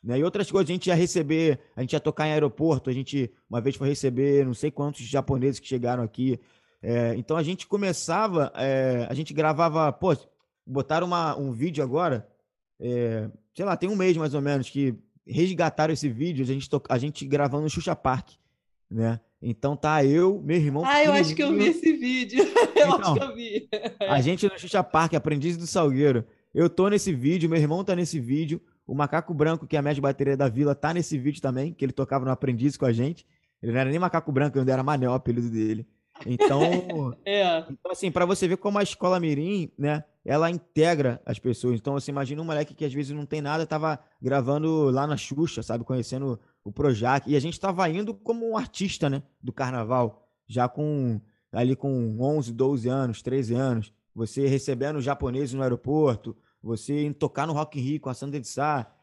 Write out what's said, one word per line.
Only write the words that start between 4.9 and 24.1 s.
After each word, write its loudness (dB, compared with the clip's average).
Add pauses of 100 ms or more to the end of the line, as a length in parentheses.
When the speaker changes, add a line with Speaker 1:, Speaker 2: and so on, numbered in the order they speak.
Speaker 1:
japoneses -2
que -20
chegaram -2
aqui. -2 (420)
É, 0
então -4
a 0
gente -6
começava, -2
é, 0
a -4
gente -6
gravava, 2
pô, 2 (500)
botaram -2
uma, 0
um -4
vídeo -2
agora, -2 (520)
é, -2 (240)
sei -6
lá, 0
tem -2
um -2
mês 4
mais -2
ou -2
menos, 0
que 0 (300)
resgataram 2
esse -2
vídeo, -2
a -2
gente -4
to-, 0
a 2
gente -4
gravando 0
no 0
Xuxa -4
Park, -2 (600)
né? -2 (220)
Então -2
tá 2
eu, 4
meu 0
irmão 0
Speaker 2:
Ah, 4
eu 6
acho 4
que 0
eu 2
vi 4
Speaker 1:
pequenininho. 0
Speaker 2:
esse 4
vídeo. 0 (180)
<laughs> 2
Eu 6
acho 4
Speaker 1:
Então, 2
Speaker 2:
que 2
eu -8
vi. -6 (300)
Speaker 1:
a 2